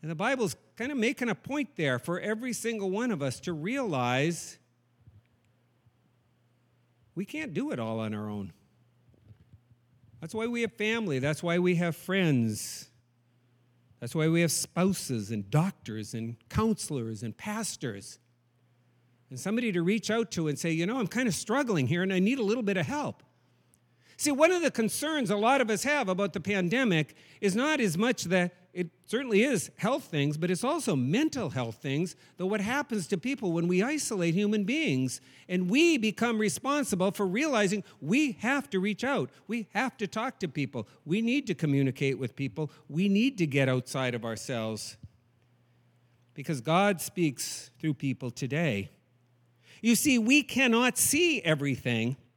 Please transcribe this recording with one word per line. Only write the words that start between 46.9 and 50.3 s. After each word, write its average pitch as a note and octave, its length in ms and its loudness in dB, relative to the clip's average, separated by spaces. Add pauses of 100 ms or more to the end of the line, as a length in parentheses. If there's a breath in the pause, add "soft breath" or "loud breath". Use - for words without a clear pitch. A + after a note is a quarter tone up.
speaks - 760 -4
through D#3 160 -2
people C3 340 -4
today. C3 600 -2 (920 loud breath)
You A3+ 140 6
see, B3+ 240 4
we C4 240 4